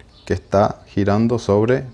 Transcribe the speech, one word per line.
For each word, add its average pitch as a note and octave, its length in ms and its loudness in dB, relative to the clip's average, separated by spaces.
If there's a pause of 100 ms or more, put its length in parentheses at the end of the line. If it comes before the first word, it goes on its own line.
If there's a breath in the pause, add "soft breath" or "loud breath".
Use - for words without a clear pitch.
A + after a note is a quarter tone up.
(260 soft breath)
que F#2+ 80 -2
está - 520 -2
girando G#2+ 520 0
sobre A2+ 560 0